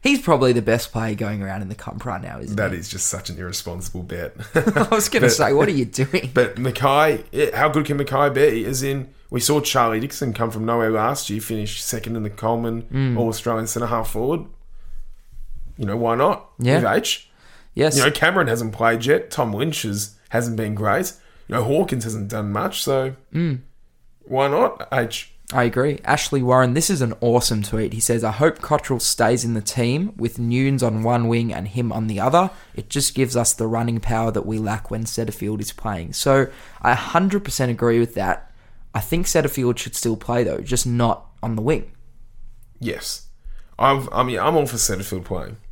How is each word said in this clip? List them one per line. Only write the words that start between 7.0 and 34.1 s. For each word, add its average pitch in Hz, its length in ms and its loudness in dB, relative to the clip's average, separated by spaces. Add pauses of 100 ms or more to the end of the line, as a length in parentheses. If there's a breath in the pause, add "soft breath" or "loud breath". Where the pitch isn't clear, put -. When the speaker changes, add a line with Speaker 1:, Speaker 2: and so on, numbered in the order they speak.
Speaker 2:
yeah, 147 240 0
how 147 120 4
good 151 180 2
can 147 100 -2
Mackay 139 340 2
be? 131 360 4
As 131 180 -2
in, 139 280 -4 (180 soft breath)
we 123 100 -2
saw 147 200 4
Charlie 117 380 2
Dixon 131 340 -4
come 117 200 -2
from 110 120 -4
nowhere 113 260 2
last 110 380 0
year, 104 120 -4
finish 107 420 -6
second 113 320 -6
in 110 80 -4
the 107 80 -4
Coleman 117 540 -2
Speaker 1:
Mm. 131 340 0
Speaker 2:
All-Australian 113 480 0
centre-half 117 440 -2
forward. 139 360 -2 (1300)
You 117 100 -4
know, 101 100 -2
why 117 180 2
not? 147 360 0 (100)
Speaker 1:
Yeah. 127 160 4
Speaker 2:
With 170 100 4
H. - 440 0 (440 soft breath)
Speaker 1:
Yes. 139 220 2
Speaker 2:
You 131 80 4
know, 143 80 6
Cameron 170 340 2
hasn't 117 260 -2
played 117 320 2
yet. 143 280 2
Tom 120 200 -2
Lynch 147 300 -2
has, 101 320 -4 (160)
hasn't 120 260 -2
been 107 200 -2
great. 107 360 0 (360 soft breath)
You - 80 -4
know, 123 80 2
Hawkins 135 400 0
hasn't 107 240 -6
done 104 240 -4
much, - 300 -2
so 131 340 0 (180)
Speaker 1:
Mm. 156 260 -2 (640)
Speaker 2:
why 135 240 2
not 196 440 2
H? 120 400 -2 (200)
Speaker 1:
I 127 100 4
agree. 123 420 2
Ashley 143 380 2
Warren, 127 320 6
this 165 160 2
is 170 100 2
an 117 200 0
awesome 120 420 4
tweet. 110 300 -2
He 113 80 -4
says, 117 240 2
"I 110 80 0
hope 151 280 2
Cottrell 143 380 0
stays 117 460 2
in 117 100 -2
the 107 60 -2
team 135 560 -2
with 117 240 -4
Nunes 123 420 2
on 110 220 0
one 117 240 2
wing 117 260 2
and 98 140 -6
him 120 240 -2
on 110 160 -2
the 104 100 -2
other. 170 320 4 (240 loud breath)
It - 160 -10
just - 240 -2
gives 123 220 0
us 117 160 2
the 113 160 -2
running 117 320 -2
power 113 320 0